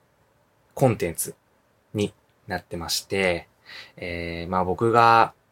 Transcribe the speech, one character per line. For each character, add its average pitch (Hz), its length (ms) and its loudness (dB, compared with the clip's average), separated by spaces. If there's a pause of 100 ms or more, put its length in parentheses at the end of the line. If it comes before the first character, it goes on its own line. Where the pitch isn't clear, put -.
(720)
コ 135 160 2
ン 107 80 -2
テ 87 140 -4
ン 80 40 -10
ツ - 200 -10 (580)
に 104 200 -2 (340)
な 92 100 -6
っ 90 60 -10
て - 120 -14
ま 82 140 -10
し - 140 -4
て、 92 440 -2 (480)
え 85 520 -8
ー、 90 40 -6
ま 92 80 0
あ、 92 60 0
僕 101 260 0
が、 117 420 6 (180)